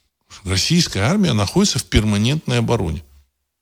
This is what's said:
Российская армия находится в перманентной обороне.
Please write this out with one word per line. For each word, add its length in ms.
Российская 560
армия 320
находится 460
в 60
перманентной 720
обороне. 440